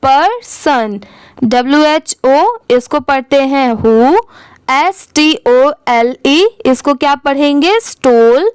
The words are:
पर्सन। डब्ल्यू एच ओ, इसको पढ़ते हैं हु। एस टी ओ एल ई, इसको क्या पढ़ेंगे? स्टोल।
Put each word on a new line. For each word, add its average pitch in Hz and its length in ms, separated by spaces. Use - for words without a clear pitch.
पर्सन। 277 960
डब्ल्यू 247 400
एच 311 320
ओ, 330 300
इसको 269 300
पढ़ते 269 420
हैं 269 300
हु। 226 440
एस 311 440
टी 311 200
ओ 254 240
एल 240 280
ई, 302 200
इसको 262 280
क्या 277 200
पढ़ेंगे? 285 680
स्टोल। 247 760